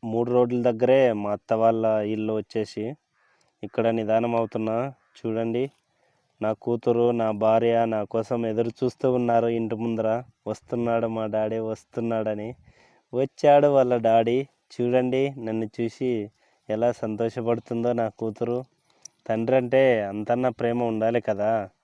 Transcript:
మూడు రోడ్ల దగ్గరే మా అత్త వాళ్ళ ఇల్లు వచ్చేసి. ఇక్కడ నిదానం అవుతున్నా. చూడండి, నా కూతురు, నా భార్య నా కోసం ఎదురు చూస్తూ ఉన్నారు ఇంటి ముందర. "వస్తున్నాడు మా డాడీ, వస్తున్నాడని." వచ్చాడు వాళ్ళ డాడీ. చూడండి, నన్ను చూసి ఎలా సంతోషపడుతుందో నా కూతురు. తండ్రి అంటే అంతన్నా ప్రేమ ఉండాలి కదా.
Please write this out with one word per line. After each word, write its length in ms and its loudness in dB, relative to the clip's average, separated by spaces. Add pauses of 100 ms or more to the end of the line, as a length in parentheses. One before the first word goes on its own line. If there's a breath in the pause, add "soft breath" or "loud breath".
మూడు 260 -2
రోడ్ల 400 2
దగ్గరే 420 4
మా 200 -4
అత్త 200 -4
వాళ్ళ 340 2
ఇల్లు 460 -2
వచ్చేసి. 600 -6 (720)
ఇక్కడ 220 -2
నిదానం 500 0
అవుతున్నా. 560 -2 (260)
చూడండి, 520 -4 (720)
నా 100 0
కూతురు, 580 0
నా 200 0
భార్య 540 2
నా 200 -2
కోసం 420 -4
ఎదురు 220 -2
చూస్తూ 440 -2
ఉన్నారు 340 2
ఇంటి 280 -2
ముందర. 480 -2 (240)
"వస్తున్నాడు 600 -2
మా 200 -4
డాడీ, 320 -2
వస్తున్నాడని." 960 -6 (600 soft breath)
వచ్చాడు 520 4
వాళ్ళ 300 4
డాడీ. 500 2 (340)
చూడండి, 580 0
నన్ను 320 -6 (100)
చూసి 500 -4 (400 soft breath)
ఎలా 220 0
సంతోషపడుతుందో 1000 -4
నా 160 -2
కూతురు. 560 -6 (640 loud breath)
తండ్రి 280 0
అంటే 460 4
అంతన్నా 460 -2
ప్రేమ 340 -2
ఉండాలి 380 -2
కదా. 480 -2 (160)